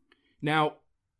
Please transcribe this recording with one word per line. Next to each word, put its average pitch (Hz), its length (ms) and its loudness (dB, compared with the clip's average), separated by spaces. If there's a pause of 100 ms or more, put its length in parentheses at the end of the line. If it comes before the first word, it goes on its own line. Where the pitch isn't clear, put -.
(400)
Now, 151 360 0 (440)